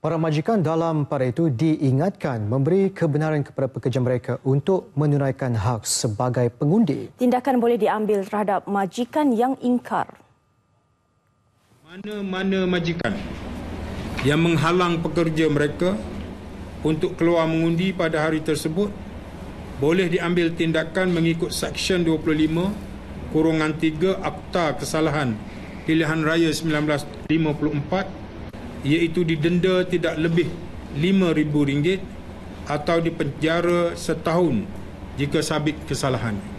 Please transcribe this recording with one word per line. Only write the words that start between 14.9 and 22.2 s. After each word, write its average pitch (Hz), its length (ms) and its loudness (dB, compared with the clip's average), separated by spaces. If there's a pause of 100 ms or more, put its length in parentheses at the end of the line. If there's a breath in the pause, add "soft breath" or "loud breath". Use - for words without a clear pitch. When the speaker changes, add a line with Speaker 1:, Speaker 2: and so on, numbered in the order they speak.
Speaker 3:
pekerja 160 480 2
mereka 151 480 0 (800)
untuk 160 400 0
keluar 170 240 4
mengundi 165 480 2
pada 165 320 0
hari 156 160 0
tersebut 160 480 -2 (960)
boleh 175 240 4
diambil 170 480 2
tindakan 165 560 0
mengikut 165 400 2
Seksyen - 560 0
dua 160 100 2
puluh 156 300 0